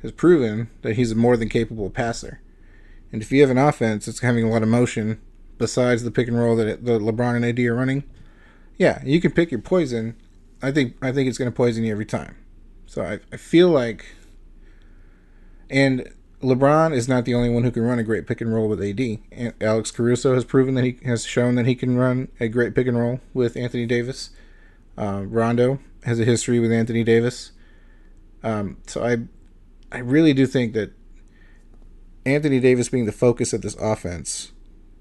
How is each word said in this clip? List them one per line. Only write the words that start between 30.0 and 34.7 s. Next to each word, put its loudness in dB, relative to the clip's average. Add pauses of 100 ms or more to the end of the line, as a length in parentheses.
do 4
think -2
that -4 (1300)
Anthony 2
Davis 4
being -2
the -2
focus 2
of -4
this -8
offense -6 (480)